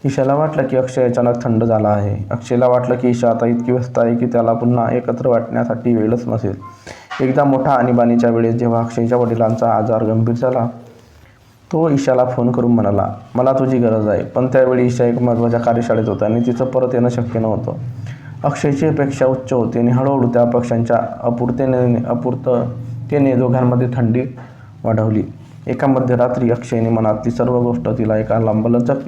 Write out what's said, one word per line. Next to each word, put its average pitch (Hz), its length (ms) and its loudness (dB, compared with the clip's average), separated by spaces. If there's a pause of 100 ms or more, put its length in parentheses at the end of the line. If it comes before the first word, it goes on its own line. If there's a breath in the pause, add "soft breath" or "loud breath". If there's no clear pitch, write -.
ईशाला 135 300 2
वाटलं 151 320 0
की 131 100 0
अक्षय 127 260 0
अचानक 120 400 0
थंड 113 200 2
झाला 107 260 2
आहे. 101 420 -2
अक्षयला 123 360 0
वाटलं 123 280 2
की 123 140 0
ईशा 120 200 2
आता 117 160 0
इतकी 120 260 0
व्यस्त 123 280 -2
आहे 117 160 2
की 120 100 0
त्याला 117 280 2
पुन्हा 120 380 0
एकत्र 123 360 -2
वाटण्यासाठी 117 680 0
वेळच 113 320 0
नसेल. 110 280 -4 (680 loud breath)
एकदा 135 220 2
मोठ्या 139 300 2
आणीबाणीच्या 120 560 2
वेळेस 117 260 2
जेव्हा 117 240 0
अक्षयच्या 117 380 0
वडिलांचा 117 540 0
आजार 110 320 0
गंभीर 113 320 0
झाला, 123 320 -2 (1040 loud breath)
तो 160 180 0
ईशाला 131 360 2
फोन 120 260 0
करून 120 200 0
म्हणाला, 101 420 2 (220)
"मला 127 180 2
तुझी 131 240 0
गरज 110 300 2
आहे." 92 160 0
पण 127 240 -2
त्यावेळी 127 380 4
ईशा 120 200 2
एक 120 160 0
महत्त्वाच्या 117 380 2
कार्यशाळेत 117 500 0
होता 98 160 -2
आणि 113 200 0
तिचं 123 200 0
परत 127 280 0
येणं 120 160 2
शक्य 117 300 -4
नव्हतं. 110 340 -2 (680 loud breath)
अक्षयची 143 420 -2
अपेक्षा 143 400 0
उच्च 131 280 -2
होती 117 260 0
आणि 120 120 2
हळूहळू 131 360 2
त्या 120 140 2
अपेक्षांच्या 117 580 0 (220)
अपूर्तेने-, 120 840 0
अपूर्ततेने 123 1300 -2
दोघांमध्ये 123 580 2
थंडी 120 300 0 (600 loud breath)
वाढवली. 110 400 0 (440 loud breath)
एका 127 200 -2
मध्यरात्री 123 640 2
अक्षयने 113 380 -2
मनातली 110 420 0
सर्व 123 300 0
गोष्ट 120 360 -2
तिला 110 200 0
एका 110 220 0
लांबलचक 113 560 0 (120)